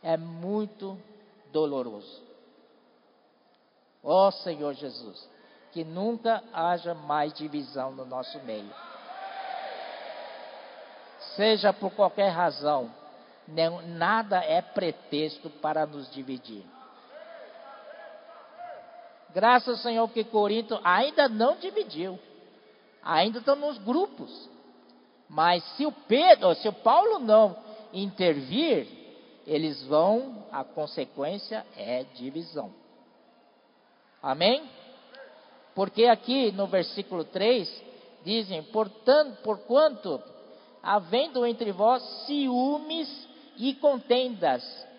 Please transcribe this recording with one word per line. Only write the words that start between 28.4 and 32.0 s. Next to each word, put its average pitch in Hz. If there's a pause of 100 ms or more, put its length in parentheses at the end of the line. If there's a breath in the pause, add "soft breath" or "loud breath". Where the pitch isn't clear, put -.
eles 135
vão, 208
a 139
consequência 165 (100)
é 123 (100)